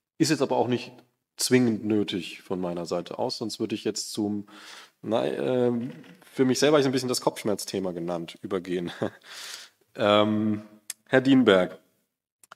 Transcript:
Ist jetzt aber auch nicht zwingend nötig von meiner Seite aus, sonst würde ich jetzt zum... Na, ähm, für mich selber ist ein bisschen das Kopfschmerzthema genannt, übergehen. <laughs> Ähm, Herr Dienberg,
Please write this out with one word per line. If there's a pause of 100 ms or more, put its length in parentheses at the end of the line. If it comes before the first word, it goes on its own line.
(180)
Ist
jetzt
aber
auch
nicht (460)
zwingend
nötig
von
meiner
Seite
aus,
sonst
würde
ich
jetzt
zum... (560)
Na,
ähm, (400)
für
mich
selber
ist
ein
bisschen
das
Kopfschmerzthema
genannt,
übergehen.
<laughs> (840)
Ähm, (440)
Herr
Dienberg, (800)